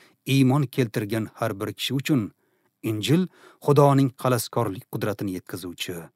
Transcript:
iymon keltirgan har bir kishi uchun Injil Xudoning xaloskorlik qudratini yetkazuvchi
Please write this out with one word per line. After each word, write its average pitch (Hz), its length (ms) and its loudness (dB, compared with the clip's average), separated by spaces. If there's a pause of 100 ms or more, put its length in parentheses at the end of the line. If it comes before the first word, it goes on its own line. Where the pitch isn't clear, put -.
(260)
iymon 135 400 4
keltirgan 110 680 -2
har 110 200 -4
bir 101 180 -6
kishi - 220 -6
uchun 139 280 2 (640)
Injil 110 380 2 (400)
Xudoning 139 500 4
xaloskorlik 117 760 -2
qudratini 104 420 -6
yetkazuvchi 90 640 -10 (220)